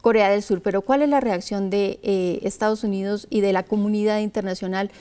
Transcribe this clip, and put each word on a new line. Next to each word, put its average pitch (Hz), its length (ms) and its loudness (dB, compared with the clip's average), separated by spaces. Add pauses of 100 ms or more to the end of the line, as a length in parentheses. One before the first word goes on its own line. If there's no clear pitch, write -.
Corea 214 300 4
del 208 120 2
Sur, 185 200 -2
pero 196 200 0
¿cuál 269 200 2
es 302 60 4
la 285 120 4
reacción 196 480 -2
de, 202 340 -2
eh, 185 400 0
Estados 214 420 -2
Unidos 202 440 -4
y 214 120 0
de 196 120 2
la 180 120 0
comunidad 214 560 0
internacional 196 720 -4 (100)